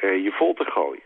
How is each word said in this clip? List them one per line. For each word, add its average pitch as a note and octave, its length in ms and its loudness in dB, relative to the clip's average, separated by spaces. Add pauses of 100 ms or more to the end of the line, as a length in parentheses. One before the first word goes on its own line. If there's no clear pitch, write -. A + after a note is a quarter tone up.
eh, F#2+ 220 2
je G2+ 140 -2
vol E3+ 160 4
te - 100 -2
gooien. - 420 -2